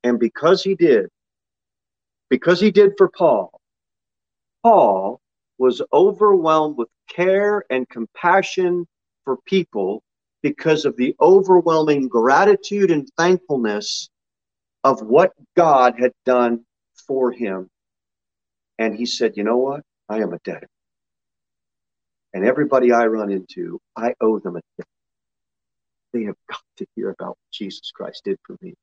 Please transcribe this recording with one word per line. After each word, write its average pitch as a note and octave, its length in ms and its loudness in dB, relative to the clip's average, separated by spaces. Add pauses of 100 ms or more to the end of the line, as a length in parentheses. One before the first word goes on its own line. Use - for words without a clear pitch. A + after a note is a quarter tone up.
And A#2+ 160 0
because D3+ 440 0
he G3 120 -2
did, C3 340 2 (1200)
because E3+ 320 0
he G#3 120 2
did G3 260 6
for F#3 100 6
Paul, A#2+ 520 0 (1000)
Paul A#2 580 2 (380)
was B2+ 220 2 (120)
overwhelmed D#3+ 840 2
with A#2+ 120 -6 (200)
care G3 640 0
and B2+ 180 -4
compassion F3 1000 -2 (380)
for C3 120 -4 (100)
people A2 560 -4 (400)
because D3+ 420 -2
of C#3 120 -4
the B2+ 240 -2
overwhelming E3 880 2
gratitude F3+ 800 2
and D3 260 -2
thankfulness C3 960 -4 (720)
of C3+ 180 0
what A#2+ 320 2 (240)
God C3+ 420 4
had B2 140 0 (140)
done A#2+ 380 0 (420)
for C3 240 -2
him. F#2+ 380 -8 (1120)
And A2 160 -4
he A#2+ 120 -6
said, A#2 300 -4
"You G#2 80 -4
know A2+ 140 0
what? C#3 260 -4 (240)
I G#2+ 100 -6
am G2 140 -4
a E2+ 80 -12
debtor. - 280 -14 (1600)
And F#2+ 120 -6
everybody B2+ 460 0
I A#2 160 2
run A2 240 -4
into, F2+ 500 -10 (140)
I A#2 260 -6
owe A2 200 0
them F2 160 -12
a E2 40 -10 (160)
debt. - 120 -18 (1200)
They A#3 120 -6
have G3+ 120 -10 (120)
got - 140 -16 (160)
to - 80 -12 (100)
hear G2 140 -8
about F2+ 180 -14
what - 240 -20
Jesus - 400 -14
Christ - 320 -16
did G2 180 -6
for - 180 -20
me. F2+ 220 -20